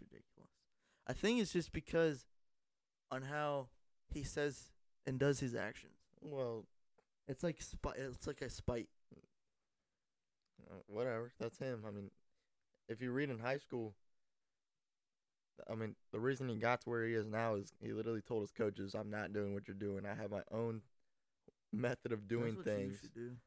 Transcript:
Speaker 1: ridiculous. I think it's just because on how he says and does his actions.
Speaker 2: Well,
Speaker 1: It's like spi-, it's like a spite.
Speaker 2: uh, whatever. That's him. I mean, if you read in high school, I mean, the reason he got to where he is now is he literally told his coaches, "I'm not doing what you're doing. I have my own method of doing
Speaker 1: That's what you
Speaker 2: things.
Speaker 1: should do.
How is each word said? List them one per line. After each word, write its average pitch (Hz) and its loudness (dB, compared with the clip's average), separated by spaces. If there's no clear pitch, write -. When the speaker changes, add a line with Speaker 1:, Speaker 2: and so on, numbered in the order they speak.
Speaker 1:
ridiculous. - -18
I 123 0
think 226 4
it's 190 2
just 175 2
because 160 4
on 131 -2
how 143 0
he 147 -2
says - 0
and 131 0
does 139 6
his 120 2
actions. 110 -4
Speaker 2:
Well, 120 -2
Speaker 1:
It's 135 -4
like - 0
spi-, - -2
it's 127 -4
like 147 -2
a 127 -2
spite. - 0
Speaker 2:
uh, 90 -16
whatever. 117 -2
That's 117 -4
him. 123 -2
I 107 -6
mean, 101 -6
if 117 -4
you 127 0
read 139 2
in 117 -4
high 123 0
school, 113 -4
I 113 -4
mean, 110 -4
the 110 -2
reason 131 0
he 113 0
got 117 4
to 117 -6
where 117 2
he 117 2
is 107 2
now 110 2
is 101 -2
he 110 -4
literally 110 0
told 113 0
his 101 -4
coaches, 101 0
"I'm 107 -4
not 104 -2
doing 101 2
what 101 -4
you're 98 -6
doing. 98 -2
I 101 -2
have 107 -4
my 101 -2
own 113 0
method 120 2
of 104 0
doing 117 2
Speaker 1:
That's - -4
what - -
you 107 4
Speaker 2:
things. 98 -4
Speaker 1:
should - -14
do. 120 -6